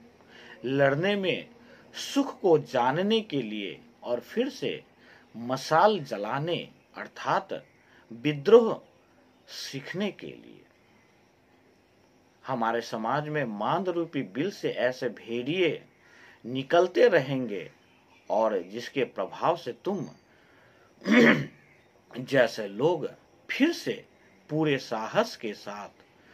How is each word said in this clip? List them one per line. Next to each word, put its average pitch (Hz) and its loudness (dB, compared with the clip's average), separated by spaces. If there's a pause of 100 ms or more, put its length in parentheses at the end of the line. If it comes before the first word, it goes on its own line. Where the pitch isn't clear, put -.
(640)
लड़ने 139 2
में 156 -2 (480)
सुख - -4
को 170 6 (100)
जानने 160 2
के 143 -4
लिए 104 -6 (240)
और 117 -2
फिर 262 -2
से 117 -6 (640)
मशाल 156 2
जलाने 139 -4 (400)
अर्थात 127 -4 (580)
विद्रोह 151 6 (760)
सीखने 170 -6
के - -12
लिए। 58 -18 (1800)
हमारे 117 0
समाज 123 -4
में 151 -2 (140)
मांद 156 0
रूपी 165 -2 (120)
बिल 160 -2
से 156 -4 (120)
ऐसे 123 0
भेड़िए 135 -2 (720)
निकलते 175 4
रहेंगे 131 0 (600)
और 104 2
जिसके 117 -6 (100)
प्रभाव 113 -2
से 127 -10 (140)
तुम 180 -4 (1000)
<clears throat> - 2
जैसे 123 2
लोग 131 -2 (400)
फिर 311 2
से - -8 (460)
पूरे 151 0
साहस 123 -4
के 104 -8
साथ 101 -14 (300)